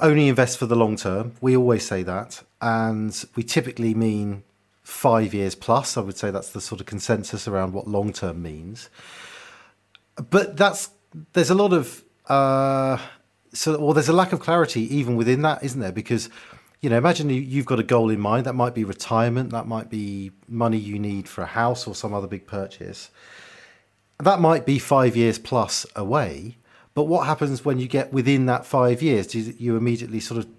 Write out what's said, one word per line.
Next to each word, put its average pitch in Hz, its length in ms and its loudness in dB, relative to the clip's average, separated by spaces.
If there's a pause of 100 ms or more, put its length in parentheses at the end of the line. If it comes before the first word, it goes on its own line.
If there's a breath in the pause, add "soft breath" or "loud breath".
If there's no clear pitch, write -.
only 151 240 6
invest 123 320 2
for 120 80 -2
the 117 80 2
long 107 200 4
term. 104 460 -4
We 127 160 4
always 123 260 4
say 95 200 -4
that, 95 400 -8 (180)
and 113 640 -2 (100)
we 120 60 -4
typically 117 540 -2
mean 104 480 -2 (400)
five 113 500 2
years 98 220 -2
plus. 131 420 0
I 113 40 -2
would 95 160 -8
say 104 120 -4
that's 98 220 -6
the 101 100 -10
sort 95 200 -10
of - 60 -14
consensus 107 600 -4
around 95 260 -2
what 98 140 -8
long 104 260 -2
term 87 300 -8
means. 82 480 -14 (1400 loud breath)
But 196 260 2
that's, - 360 2 (420)
there's 165 160 4
a 185 60 6
lot 196 180 4
of, 151 300 -2 (240)
uh, 135 720 2 (560 loud breath)
so, 156 260 -2
well, 151 140 4
there's 147 160 4
a 160 40 6
lack 180 200 4
of 165 60 -2
clarity 143 560 0
even 123 200 0
within 123 280 2
that, 151 200 0
isn't 135 160 -6
there? 95 120 -4
Because, 107 380 -4 (520 loud breath)
you 147 80 -2
know, 117 80 4
imagine 156 320 2
you, 131 120 0
you've 135 240 -2
got 127 140 0
a 107 40 0
goal 113 260 4
in 107 100 0
mind. 110 260 0
That 127 80 -6
might 123 220 0
be 113 80 -2
retirement. 120 680 0
That 113 160 -8
might 113 220 -8
be 101 420 -8 (160)
money 117 300 0
you 104 220 -6
need 101 280 -4
for - 140 -12
a 87 60 -6
house 117 400 -2
or 101 80 -10
some 104 180 -8
other 98 140 -4
big 98 180 -10
purchase. 95 640 -12 (1080 loud breath)
That 180 200 4
might 160 260 4
be 139 140 2
five 131 360 4
years 117 240 2
plus - 460 -2 (100)
away. 113 640 -4 (360 soft breath)
But 147 100 0
what 160 240 0
happens 147 360 -2
when 135 160 0
you 127 80 -4
get 131 240 -2
within 131 360 2
that 123 180 0
five 123 360 2
years? 120 260 2
Do 113 120 -6
you, 110 180 -8
you 117 200 -2
immediately 117 420 -2
sort 117 200 -6
of - 80 -8 (120)